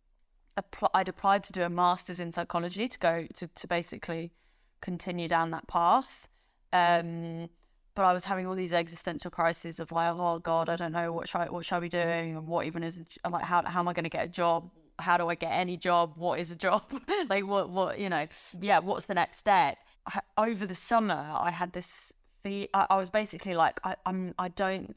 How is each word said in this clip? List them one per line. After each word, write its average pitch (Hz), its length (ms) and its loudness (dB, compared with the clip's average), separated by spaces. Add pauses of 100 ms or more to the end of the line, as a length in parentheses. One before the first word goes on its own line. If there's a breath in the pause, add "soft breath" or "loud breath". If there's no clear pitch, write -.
(580)
appl-, - 360 -2
I'd 185 160 2
applied 196 360 2
to - 80 -10
do 185 100 0
a 175 60 2
master's 175 500 2
in 170 120 -6
psychology 175 560 -2
to - 120 -12
go 165 360 2
to, 170 120 -8
to - 200 -10
basically 170 640 -4 (500)
continue 175 460 -6
down 165 240 2
that - 160 -8
path. 185 600 2 (460)
Um, 170 760 2 (440)
but 196 120 2
I 180 80 8
was 180 120 -2
having 185 220 -2
all 185 80 -4
these 180 180 -2
existential 170 580 -2
crises 165 480 0
of, 160 120 -10
like, 170 260 2
"Oh 170 220 0
God, 165 300 0
I 170 60 0
don't 170 160 -4
know, 170 220 -2
what 170 160 -6
shall 175 120 -2
I, 170 80 -2
what 170 160 -6
shall 180 120 0
I 175 40 -2
be 170 80 -4
doing? 165 480 -2
And 160 100 -10
what 170 180 0
even 165 180 -6
is, 165 140 -6
a 165 60 -14
j-, - 160 -20 (100)
like, 180 140 -2
how, 175 200 2
how 175 180 -2
am 175 60 -2
I 175 60 -2
gonna 165 160 -4
get - 160 -4
a 170 40 -6
job? 170 420 0 (260)
How 175 200 4
do 170 120 0
I 170 60 0
get 165 160 -4
any 180 260 0
job? 170 380 4
What 165 240 -2
is 170 120 -6
a 175 40 -12
job?" 190 340 2
<laughs> 302 400 -2
Like, 196 180 2
what, 196 220 2
what, 180 300 0
you 196 100 -2
know, 156 180 0 (320)
yeah, 190 200 6
what's 185 260 -2
the 202 80 -4
next 175 240 0
step? 180 400 4 (300 soft breath)
I, 202 120 -6 (180)
over 214 300 0
the 180 80 -8
summer, 190 500 0 (140)
I 175 120 2
had 175 220 -4
this - 400 -12 (300)
fe-, 202 300 -4
I, 196 180 6
I 196 60 6
was 185 120 -2
basically 196 460 -2
like, 160 300 4
"I, 185 100 -4 (100)
I'm, 185 320 -4
I 185 120 -2
don't 190 460 -4